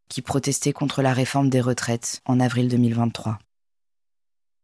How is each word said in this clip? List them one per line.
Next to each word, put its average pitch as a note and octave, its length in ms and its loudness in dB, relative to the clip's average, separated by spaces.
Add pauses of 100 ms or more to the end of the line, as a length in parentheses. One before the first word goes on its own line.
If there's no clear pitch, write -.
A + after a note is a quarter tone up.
qui - 140 -10
protestait C#3 500 -2
contre C#3 300 -2
la C3 100 2
réforme C3 380 2
des C3 100 4
retraites A#2+ 640 -2
en B2+ 160 2
avril B2 260 2
deux B2 120 2
mille A#2 180 4
vingt-trois. A2+ 420 -2 (1300)